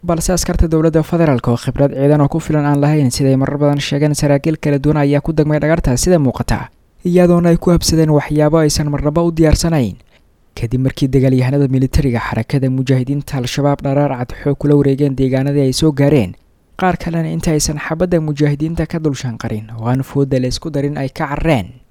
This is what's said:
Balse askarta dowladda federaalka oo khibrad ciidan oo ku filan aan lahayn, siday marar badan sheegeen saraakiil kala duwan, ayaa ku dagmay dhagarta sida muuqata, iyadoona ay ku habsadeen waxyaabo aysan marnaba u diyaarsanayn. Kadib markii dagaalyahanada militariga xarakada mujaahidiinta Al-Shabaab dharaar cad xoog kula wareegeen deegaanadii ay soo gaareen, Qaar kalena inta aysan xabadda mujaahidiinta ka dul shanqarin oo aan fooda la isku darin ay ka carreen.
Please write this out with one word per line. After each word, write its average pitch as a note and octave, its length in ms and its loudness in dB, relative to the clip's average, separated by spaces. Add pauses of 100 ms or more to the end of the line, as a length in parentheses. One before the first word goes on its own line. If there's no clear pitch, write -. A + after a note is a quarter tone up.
Balse E3 300 -2
askarta F3 340 0
dowladda D#3+ 360 2
federaalka D3+ 480 0
oo A#2+ 60 0
khibrad C#3+ 360 0
ciidan C#3+ 280 2
oo C#3+ 60 2
ku E3 120 -2
filan D3+ 260 -2
aan C#3+ 160 2
lahayn, D3 280 2
siday C3+ 260 2
marar C#3 220 0
badan C#3+ 240 2
sheegeen D3 320 0
saraakiil D3 480 0
kala C#3+ 180 0
duwan, D3 180 0
ayaa C#3+ 240 2
ku E3 120 -4
dagmay D3+ 260 2
dhagarta E3+ 380 0
sida F3+ 220 2
muuqata, B2 500 -2 (360)
iyadoona F3 440 4
ay E3+ 80 4
ku F3 140 0
habsadeen D#3+ 420 2
waxyaabo D3+ 480 2
aysan D3+ 320 0
marnaba D3 320 -2
u E3+ 60 0
diyaarsanayn. D#3 640 0 (600)
Kadib B2+ 300 -4
markii C#3 240 -2
dagaalyahanada C3 580 2
militariga C3 540 0
xarakada C3 480 -2
mujaahidiinta C3 680 -2
Al-Shabaab C#3 440 -2
dharaar C#3 300 0 (100)
cad B2 100 -6 (120)
xoog C#3+ 140 0
kula D3 200 2
wareegeen C#3 400 0
deegaanadii C3+ 480 0
ay C3 80 0
soo D#3 180 2
gaareen, C#3 440 2 (440)
Qaar F3+ 200 0
kalena E3 320 -4
inta E3 240 -2
aysan D3+ 240 -2
xabadda F3 400 -2
mujaahidiinta D3+ 720 -2
ka F3 80 -4
dul D3+ 160 -2
shanqarin A2 640 -8
oo A2 80 -4
aan C3 160 0
fooda C3+ 360 0
la B2+ 120 -2
isku - 180 -8
darin D3 300 -4
ay C3+ 100 -4
ka D#3 220 -8
carreen. D3 480 -2 (120)